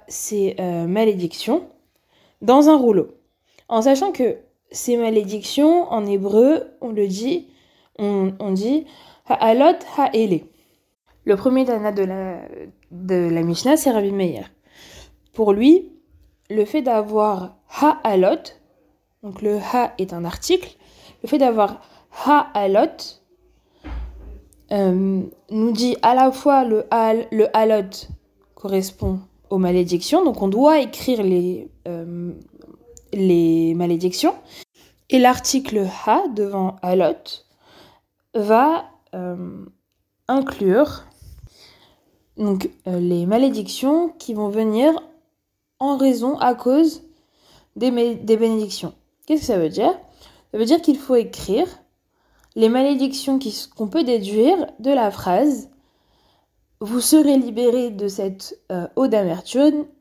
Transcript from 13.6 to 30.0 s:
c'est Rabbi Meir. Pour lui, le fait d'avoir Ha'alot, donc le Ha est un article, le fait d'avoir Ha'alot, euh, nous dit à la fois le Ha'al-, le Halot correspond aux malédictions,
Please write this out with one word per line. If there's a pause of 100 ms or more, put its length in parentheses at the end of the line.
c'est
Rabbi
Meir. (840)
Pour
lui, (600)
le
fait
d'avoir (240)
Ha'alot, (800)
donc
le
Ha
est
un
article, (460)
le
fait
d'avoir (440)
Ha'alot, (1500)
euh, (260)
nous
dit
à
la
fois
le
Ha'al-,
le
Halot (460)
correspond (300)
aux
malédictions,